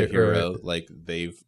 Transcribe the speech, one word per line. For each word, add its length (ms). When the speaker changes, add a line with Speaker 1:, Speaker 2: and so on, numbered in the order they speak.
Speaker 1:
right. 80
Speaker 2:
hero, 520
like, 280
they've 580